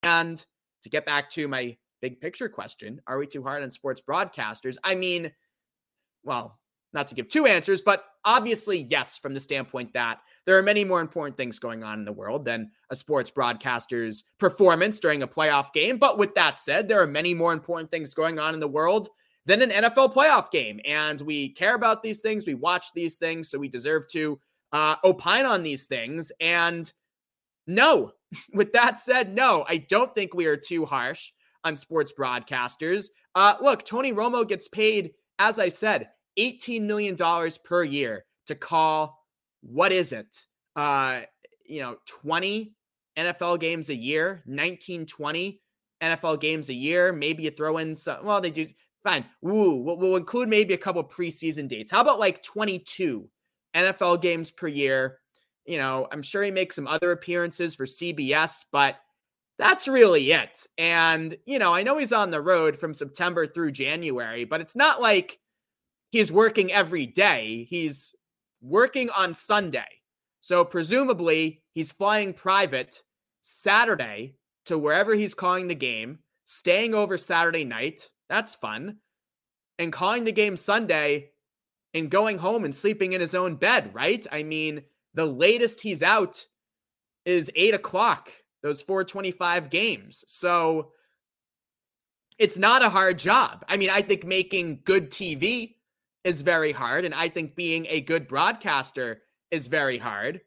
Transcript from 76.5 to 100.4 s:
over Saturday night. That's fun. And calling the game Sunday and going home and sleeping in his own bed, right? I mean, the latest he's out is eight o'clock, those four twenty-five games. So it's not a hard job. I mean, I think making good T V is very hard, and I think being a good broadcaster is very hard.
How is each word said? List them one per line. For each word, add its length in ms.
over 220
Saturday 480
night. 460
That's 260
fun. 440
And 140
calling 320
the 80
game 240
Sunday 720
and 160
going 280
home 260
and 100
sleeping 400
in 60
his 140
own 220
bed, 380
right? 360
I 120
mean, 400
the 120
latest 540
he's 220
out 440
is 300
eight 200
o'clock, 560
those 200
four 220
twenty-five 640
games. 560
So 640
it's 200
not 240
a 80
hard 280
job. 500
I 80
mean, 140
I 120
think 220
making 600
good 260
T 260
V 400
is 180
very 300
hard, 320
and 100
I 140
think 260
being 340
a 120
good 260
broadcaster 960
is 180
very 300
hard. 480